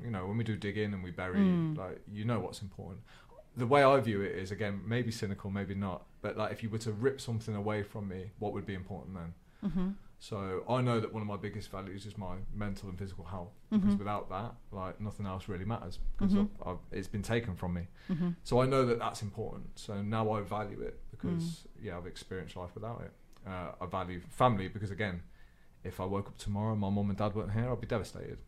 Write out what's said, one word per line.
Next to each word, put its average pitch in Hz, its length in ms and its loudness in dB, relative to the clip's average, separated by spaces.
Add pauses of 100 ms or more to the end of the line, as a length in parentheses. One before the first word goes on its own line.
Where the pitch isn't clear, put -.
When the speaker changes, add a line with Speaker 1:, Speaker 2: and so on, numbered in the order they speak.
Speaker 1:
you 117 80 -4
know, 95 180 -2
when 107 100 0
we 117 60 2
do 107 120 0
dig 101 220 -2
in 104 160 2
and 95 80 -4
we 90 80 -6
bury, 92 300 2
Speaker 2:
Mm. 170 360 6
Speaker 1:
like, - 240 -6 (120)
you 104 120 -4
know 117 140 2
what's - 240 -4
important. 98 400 -10 (540)
The 120 100 0
way 143 160 10
I 135 180 12
view 107 220 4
it 90 100 0
is, 92 200 -4
again, 101 340 -2
maybe 117 240 2
cynical, 101 400 -2
maybe 98 240 -2
not, 98 320 -2 (160)
but, 104 140 -2
like, 107 160 0
if - 100 -8
you 113 80 -2
were 110 80 0
to 110 140 -2
rip 123 280 2
something 113 340 -2
away 104 280 2
from 101 260 -6
me, 92 300 -6
what 104 160 -2
would 92 120 -6
be 101 80 -4
important 92 420 -8
then? 85 180 -8 (300)
Speaker 2:
Mm-hmm. 185 240 2 (300)
Speaker 1:
So 95 480 -4
I 123 140 4
know 120 200 4
that 107 120 -2
one 110 80 -4
of 104 80 -4
my 101 80 -2
biggest 98 340 -6
values 98 360 -8
is 98 100 -12
my 92 200 -4 (180)
mental 104 340 -4
and 92 100 -6
physical 95 260 -6
health, 90 280 -6 (160)
because 208 160 4
Speaker 2:
Mm-hmm. 202 140 6
Speaker 1:
without 101 320 -2
that, 98 240 -4 (180)
like, 92 260 -4
nothing 104 280 -4
else 95 200 -4
really 95 200 -4
matters, - 320 -2 (180)
'cause 196 160 6
Speaker 2:
Mm-hmm. 208 300 4
Speaker 1:
I've, - 60 -4
I've, 90 100 -2 (200)
it's 92 180 -4
been 101 60 0 (120)
taken 113 200 2
from 87 200 -2
me. 87 140 -4 (200)
Speaker 2:
Mm-hmm. 175 220 2 (120)
Speaker 1:
So 123 200 6
I 131 40 6
know 131 200 6
that 120 120 4
that's 113 220 -2
important. - 580 -6
So 101 220 -4
now 107 300 2
I 107 100 2
value 104 400 -4
it - 180 -6 (120)
because, 170 320 -2
Speaker 2:
Mm. 165 420 -8
Speaker 1:
yeah, 90 140 -4
I've 87 80 -8
experienced 90 500 -8
life 90 180 -8
without 110 280 -6
it. 87 100 -10 (340)
Uh, 92 320 -6
I - 80 -6
value 92 340 -2 (100)
family 104 380 4
because, 98 220 -4
again, 92 320 -2 (640)
if - 160 -6
I 92 60 0
woke 98 220 0
up - 100 -14
tomorrow 107 340 0
and 107 80 2
my 98 80 2
mum 101 220 4
and 98 80 0
dad 104 160 2
weren't 104 180 -2
here, 113 180 2
I'd 120 100 0
be 110 60 -6
devastated. 98 600 -4